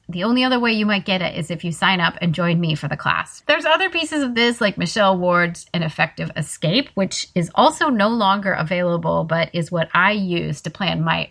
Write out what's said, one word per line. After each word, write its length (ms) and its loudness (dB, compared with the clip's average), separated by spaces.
The 160 -4
only 180 2
other 160 2
way 140 2
you 140 2
might 180 0
get 180 0
it 160 -4
is 120 -4
if 140 -8
you 60 -4
sign 300 2
up 200 0
and 140 0
join 260 2
me 140 0
for 140 -4
the 80 -6
class. 500 -4
There's 180 2
other 240 2
pieces 360 -4
of 100 -4
this, 260 2
like 160 0
Michelle 400 2
Ward's 560 0
An 120 -2
Effective 520 -4
Escape, 580 -2
which 400 -2
is 200 0
also 340 4
no 200 2
longer 440 2
available, 720 0
but 320 -2
is 160 -4
what 240 -2
I 180 4
use 500 -2
to 80 -8
plan 340 -2
my 260 -2